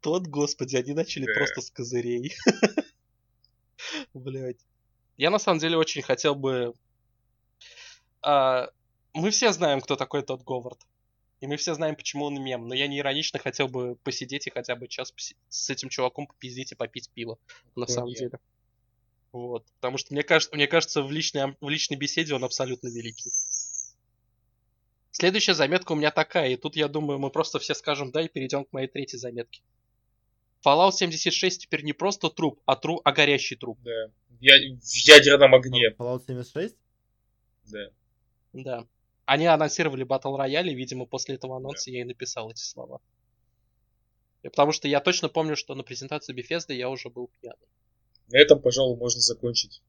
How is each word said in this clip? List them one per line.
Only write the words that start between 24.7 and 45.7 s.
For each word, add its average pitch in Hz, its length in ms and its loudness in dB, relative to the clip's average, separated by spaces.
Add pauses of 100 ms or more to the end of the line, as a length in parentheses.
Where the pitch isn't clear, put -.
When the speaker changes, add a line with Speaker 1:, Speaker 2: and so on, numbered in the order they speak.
Speaker 1:
Следующая 190 420 0
заметка 160 400 0
у 156 40 -2
меня 151 140 2
такая, 156 400 0
и 127 60 -2
тут, 143 200 -10
я 151 120 0
думаю, 147 300 -4
мы 139 120 -4
просто 151 280 -4
все - 160 -4
скажем 143 380 -6
«да» 156 100 -2
и 160 60 -4
перейдём 139 360 -6
к - 80 -20
моей 135 160 -6
третьей 135 300 -10
заметке. 117 420 -12 (1040)
Fallout 165 280 6
семьдесят 165 420 -2
шесть - 280 -2
теперь 147 220 -6
не 147 80 -6
просто 185 380 -4
труп, - 340 -4
а 131 120 2
тру-, - 280 -6
а 143 80 4
горящий 143 440 0
труп. 117 260 -12
Speaker 2:
Да. 113 240 -8 (240)
В 120 100 -20
я-, 135 400 8
в - 140 -10 (120)
ядерном 143 480 12
огне. 123 440 6
Speaker 3:
Fallout 123 280 -6
семьдесят 123 260 -10
шесть? 190 240 -6 (880)
Speaker 2:
Да. 104 240 -14 (640)
Speaker 1:
Да. 127 320 -10 (400)
Они 143 200 2
анонсировали 151 600 2
Battle 135 320 -4
Royale, 143 320 -2
и, 143 40 -6
видимо, 127 300 -10
после 135 300 -8
этого 131 240 -10
анонса 131 320 -12
Speaker 2:
Да. 127 60 -8
Speaker 1:
я 123 60 -6
и - 20 -8
написал 120 460 -10
эти - 120 -14
слова. - 380 -14 (1400)
И - 60 -14
потому 147 240 2
что 151 160 -4
я 143 120 2
точно 175 280 0
помню, 156 280 -2
что - 180 -10